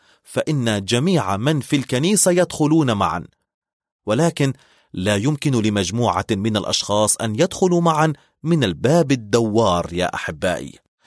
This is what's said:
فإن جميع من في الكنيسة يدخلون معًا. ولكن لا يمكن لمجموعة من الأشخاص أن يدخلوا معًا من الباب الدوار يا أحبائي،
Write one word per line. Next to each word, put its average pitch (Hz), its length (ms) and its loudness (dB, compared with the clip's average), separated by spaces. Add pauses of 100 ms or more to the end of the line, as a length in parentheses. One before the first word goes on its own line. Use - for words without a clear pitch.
(240)
فإن 117 600 -2
جميع 120 520 0
من 139 220 0
في - 160 -4
الكنيسة 151 560 2
يدخلون 156 600 2
معًا. 87 340 -2 (800)
ولكن 139 480 0 (400)
لا 101 220 0
يمكن 139 360 0
لمجموعة 104 800 0
من 107 260 0
الأشخاص 104 580 0
أن 110 240 -4
يدخلوا 175 420 0
معًا 160 320 2 (300)
من 160 200 2
الباب 131 480 2
الدوار 107 840 0
يا 87 220 -2
أحبائي، 80 640 -6 (260)